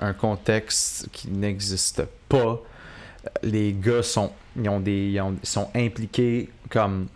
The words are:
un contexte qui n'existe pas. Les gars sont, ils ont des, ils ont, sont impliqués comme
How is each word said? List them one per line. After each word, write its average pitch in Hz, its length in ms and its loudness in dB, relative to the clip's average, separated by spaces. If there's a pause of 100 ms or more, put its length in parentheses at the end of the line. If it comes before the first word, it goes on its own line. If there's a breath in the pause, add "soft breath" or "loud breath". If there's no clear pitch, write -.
un 101 100 0
contexte - 1000 0
qui - 180 -12
n'existe 98 720 -2 (260)
pas. 120 320 4 (800 loud breath)
Les 107 300 2
gars 113 300 2
sont, 104 280 0 (300)
ils 107 80 0
ont 101 120 2
des, 98 280 2
ils 98 120 0
ont, 95 220 -2
sont - 320 -2
impliqués 120 760 0 (180)
comme 98 480 2